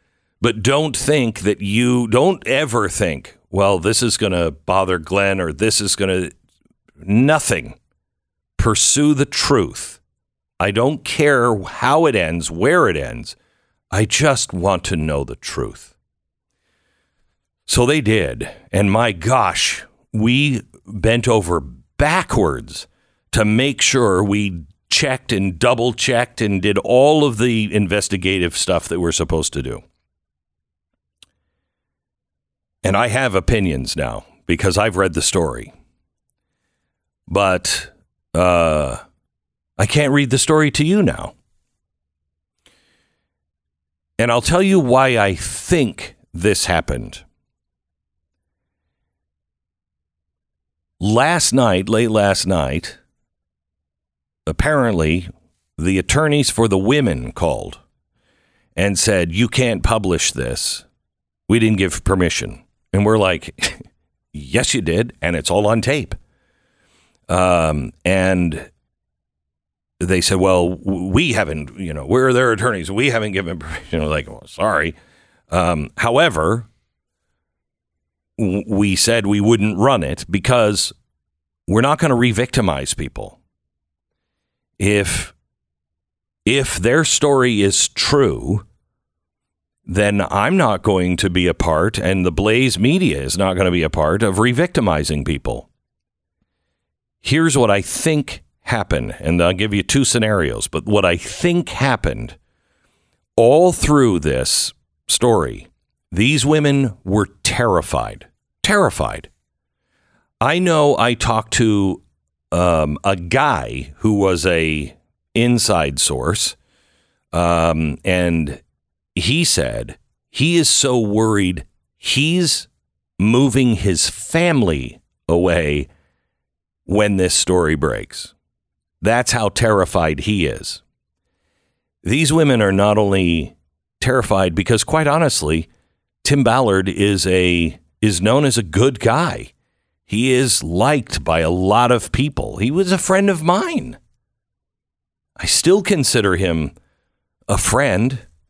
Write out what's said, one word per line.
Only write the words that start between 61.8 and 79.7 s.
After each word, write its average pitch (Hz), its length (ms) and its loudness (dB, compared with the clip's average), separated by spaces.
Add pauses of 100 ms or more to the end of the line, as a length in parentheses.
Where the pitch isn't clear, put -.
permission." 85 600 -2 (260)
And 101 140 0
we're 110 120 4
like, - 640 -4 (280)
<laughs> - 240 -20
"Yes, 73 400 -4
you 120 80 -2
did. 82 400 -2
And 85 160 -2
it's 71 120 -4
all 101 180 0
on 110 140 2
tape." 135 340 -4 (1120)
Um, 82 640 0 (100)
and 92 640 0 (1300)
they 90 220 0
said, 95 160 0
"Well, 90 380 2
w-, 95 320 -6
we 117 260 0
haven't, 78 440 -4
you 87 160 -8
know, 69 120 -10
we're 127 280 2
their 123 180 2
attorneys. 104 380 -4
We 120 200 0
haven't 107 240 -2
given 87 260 -6
permission." 78 420 -8
We're 76 60 -2
like, 76 200 -4
"Well, - 200 -20
sorry." 82 480 -2 (540)
Um, 85 480 0
however, 117 720 0 (1700)
w-, 101 300 -2
we 101 280 0
said 113 300 0
we 101 160 2
wouldn't 104 360 2